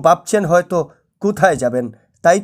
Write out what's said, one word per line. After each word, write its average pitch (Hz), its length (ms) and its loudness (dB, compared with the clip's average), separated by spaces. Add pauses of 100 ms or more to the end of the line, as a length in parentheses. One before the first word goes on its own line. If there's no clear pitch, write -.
ভাবছেন 175 440 0
হয়তো 175 280 0 (440)
কোথায় 180 400 0
যাবেন, 123 240 -4 (380)
তাই 180 200 2